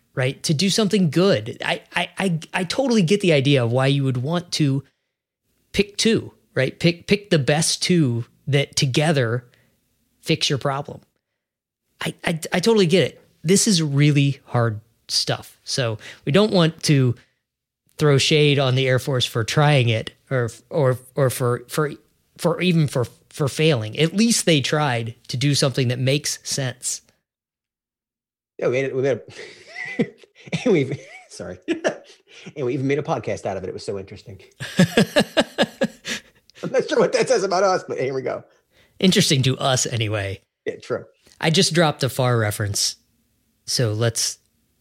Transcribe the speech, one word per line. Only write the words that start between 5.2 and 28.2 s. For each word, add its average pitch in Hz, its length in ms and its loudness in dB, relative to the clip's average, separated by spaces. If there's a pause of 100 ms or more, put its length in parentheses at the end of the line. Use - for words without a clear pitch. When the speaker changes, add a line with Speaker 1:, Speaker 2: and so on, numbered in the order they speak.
Speaker 1:
pick - 240 -2
two, 208 360 0 (220)
right? 135 240 -2
Pick, 175 280 -2
pick 208 240 0
the 170 80 4
best 147 440 0
two 131 420 0 (220)
that 139 300 0
together 135 680 0 (800)
fix - 260 -2
your 143 100 0
problem. 139 420 -6 (1000)
I, - 140 -6 (100)
I, 170 160 -2 (120)
I 180 80 0
totally 208 260 4
get 165 220 4
it. - 120 -14 (220)
This 190 240 4
is 185 160 2
really 143 640 2
hard 117 340 0 (280)
stuff. - 560 -6
So 113 340 -4 (260)
we 147 80 -2
don't 208 200 4
want 165 320 2
to 131 300 4 (840)
throw 147 200 4
shade 147 400 4
on 131 160 2
the 131 140 2
Air 127 100 2
Force 127 260 -2
for 117 200 -4
trying 147 440 2
it 110 240 -2 (180)
or, 120 200 -2 (200)
or, 131 280 0 (160)
or 135 160 2
for, 123 380 -2
for, 151 240 -4 (460)
for 165 220 -2
even 165 280 2
for, 120 180 -2 (240)
for 147 180 -4
failing. 123 500 0
At 165 160 0
least 220 320 0
they 156 140 4
tried 123 540 -2 (140)
to - 80 -8
do 139 180 0
something 131 340 0
that 123 100 -4
makes 135 400 -2 (100)
sense. - 540 -6 (1600)